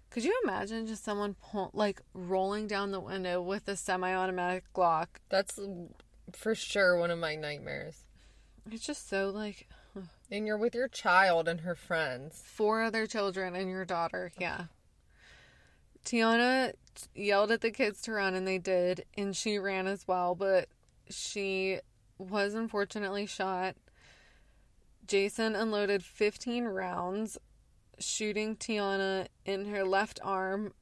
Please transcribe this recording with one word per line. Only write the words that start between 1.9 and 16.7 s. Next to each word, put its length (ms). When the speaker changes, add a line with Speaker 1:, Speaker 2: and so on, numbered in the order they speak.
Speaker 1:
rolling 560
down 240
the 80
window 400
with 260
a 100
semi-automatic 880
Glock? 320
Speaker 2:
That's 280
for 220
sure 440
one 120
of 80
my 160
nightmares. 680
Speaker 1:
It's 160
just 220
so, 220
like, 380
Speaker 2:
And 160
you're 100
with 180
your 140
child 600
and 140
her 120
friends. 720
Speaker 1:
Four 360
other 240
children 500
and 120
your 160
daughter, 540
yeah. 260
Tiana 680